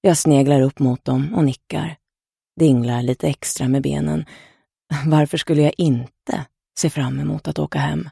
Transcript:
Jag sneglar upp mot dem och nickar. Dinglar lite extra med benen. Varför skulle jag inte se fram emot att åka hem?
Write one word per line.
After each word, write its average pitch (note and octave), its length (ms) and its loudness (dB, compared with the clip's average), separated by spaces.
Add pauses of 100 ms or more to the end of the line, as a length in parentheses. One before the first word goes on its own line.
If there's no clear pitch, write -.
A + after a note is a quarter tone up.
Jag F3 180 2
sneglar C#3 420 4
upp C3+ 180 0
mot B2+ 260 0
dem C3+ 300 -2
och F3 100 2
nickar. D#3 520 -4 (640)
Dinglar A#2+ 420 2
lite B2+ 260 -2
extra - 400 -4
med C3+ 140 0
benen. D3 420 -2 (840)
Varför D3+ 320 2
skulle D3+ 240 0
jag D3 160 2
inte C3+ 680 -2 (320)
se E3 120 -2
fram C3+ 300 -4
emot D3 280 -6
att D#3 100 -6
åka D3 200 -6
hem? D3+ 320 -4